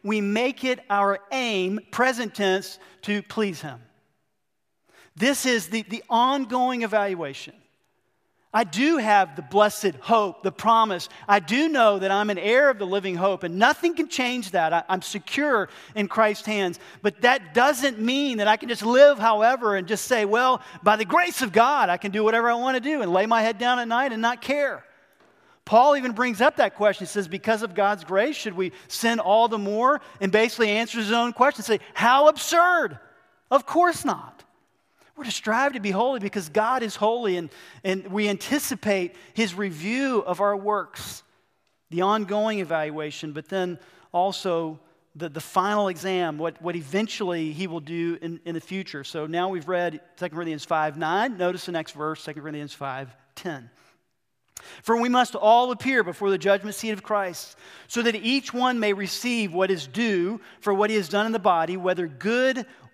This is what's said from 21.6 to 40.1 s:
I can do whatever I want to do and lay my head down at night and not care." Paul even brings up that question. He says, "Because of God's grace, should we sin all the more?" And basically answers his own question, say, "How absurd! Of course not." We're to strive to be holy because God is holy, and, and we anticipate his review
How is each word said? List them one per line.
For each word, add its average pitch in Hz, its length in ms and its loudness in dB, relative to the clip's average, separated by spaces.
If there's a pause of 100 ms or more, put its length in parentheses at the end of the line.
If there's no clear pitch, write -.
I 175 80 2
can 196 160 -6
do 214 140 0
whatever 233 240 4
I 233 60 2
want 262 200 0
to 247 60 -2
do 285 200 0
and 175 120 0
lay 190 120 4
my 226 160 4
head 226 160 0
down 247 220 0
at 240 80 -6
night 247 240 0
and 220 100 -6
not 240 200 -2
care." 277 420 -2 (800)
Paul 269 320 6
even 254 160 -2
brings 226 300 -2
up 302 160 4
that 240 180 2
question. 202 300 0
He - 40 -10
says, 190 200 -4
"Because 208 320 -2
of 202 120 -6
God's 202 300 0
grace, 202 320 0
should 185 220 -8
we 185 160 -2 (160)
sin 226 320 0
all 220 260 4
the 220 120 -4
more?" 220 420 0 (180)
And 196 100 -2
basically 220 420 2
answers 226 340 -2
his 208 80 0
own 233 180 2
question, 254 320 2
say, 214 160 0 (140)
"How 262 340 4
absurd! 320 720 4 (500)
Of 247 160 2
course 349 380 2
not." - 400 -6 (720)
We're 294 100 -12
to 220 60 -6
strive 254 420 0
to 254 60 -10
be 202 120 -4
holy 240 280 0
because 196 300 -6
God 226 320 0
is 220 140 -6
holy, 214 420 0
and, 165 140 -8 (320)
and 190 240 -4
we 208 200 -2
anticipate 202 880 -2 (200)
his 208 180 0
review 208 640 -2